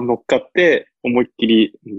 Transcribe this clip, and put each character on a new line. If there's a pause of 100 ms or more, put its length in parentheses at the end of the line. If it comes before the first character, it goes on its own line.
ま
乗
っ
か
っ
て、 (160)
思
い
っ
き
り、 (260)